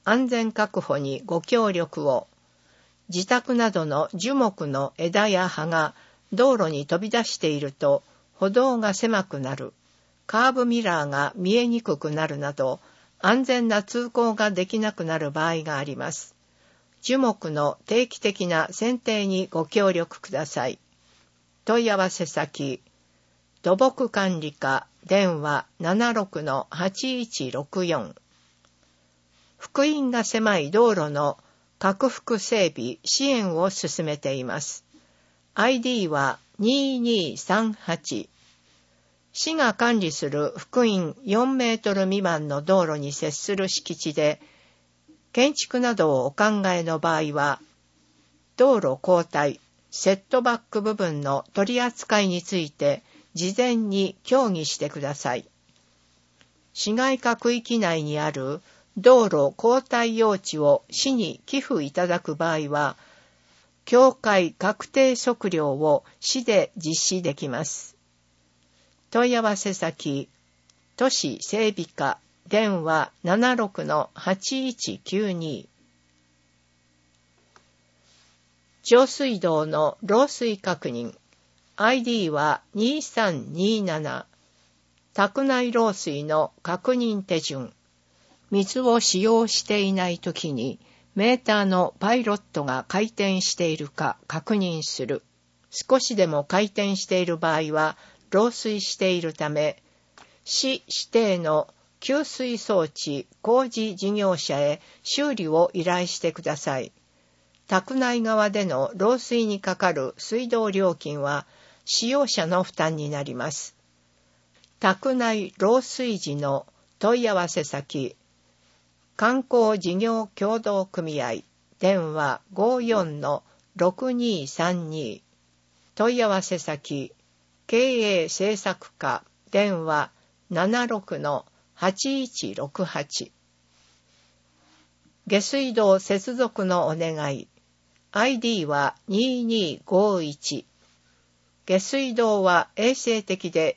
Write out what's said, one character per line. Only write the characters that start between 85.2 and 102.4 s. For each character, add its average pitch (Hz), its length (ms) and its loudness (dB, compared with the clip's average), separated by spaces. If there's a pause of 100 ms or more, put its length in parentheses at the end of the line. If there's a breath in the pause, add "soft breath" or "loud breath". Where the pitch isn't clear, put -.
内 247 260 0
漏 226 240 2
水 147 300 -6
の 151 280 2 (100)
確 185 320 -2
認 226 280 -2
手 180 180 -2
順。 135 340 -8 (800 soft breath)
水 196 300 0
を 240 180 4
使 185 220 2
用 226 260 4
し - 160 -2
て 208 180 0
い 190 120 0
な 180 160 0
い 170 80 -4
と 170 160 -6
き 151 200 -6
に、 123 260 -6 (360 soft breath)
メ 214 180 4
ー 254 80 -2
タ 214 200 2
ー 196 40 2
の 180 340 2
パ 214 160 2
イ 247 80 0
ロ 208 120 0
ッ 202 60 -6 (120)
ト 151 100 -2
が 131 240 -4
回 202 180 -2
転 196 360 -2
し - 140 -2
て 170 140 0
い 156 80 -2
る 147 120 -8
か - 280 -4 (100)
確 160 280 -4
認 175 280 -2
す - 220 -6
る。 131 180 -4 (460)
少 - 300 0
し 247 160 -4
で 185 100 4
も 147 180 0
回 196 220 0
転 202 300 -2
し 190 100 -6
て 185 160 0
い 180 40 0
る 170 120 -2
場 160 180 0
合 156 180 -2
は、 156 240 0 (340 loud breath)
漏 220 200 4
水 214 300 -6
し - 140 -6
て 185 160 0
い 175 100 0
る 160 120 -4
た 151 160 -4
め、 151 320 -2 (640 loud breath)
市 - 420 -2
指 - 240 -8
定 208 260 2
の 156 300 0 (320)
給 277 240 0
水 247 340 -6